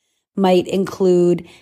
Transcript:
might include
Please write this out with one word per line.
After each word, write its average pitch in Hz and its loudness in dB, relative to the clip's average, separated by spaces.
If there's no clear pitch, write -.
might 185 0
include 180 0